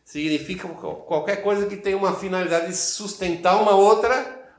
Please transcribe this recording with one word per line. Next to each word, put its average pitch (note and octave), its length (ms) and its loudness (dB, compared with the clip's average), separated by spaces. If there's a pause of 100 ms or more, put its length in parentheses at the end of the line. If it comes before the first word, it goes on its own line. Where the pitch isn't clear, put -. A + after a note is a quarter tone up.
significa D#3 640 -6
qual-, - 280 -10
qualquer G3 460 -4
coisa G3+ 240 0
que G3 100 -8
tenha G3 200 -2
uma F#3+ 180 0
finalidade F3+ 520 -2
de F3+ 100 -6
sustentar F#3 840 0
uma G#3 140 4
outra, A3 840 4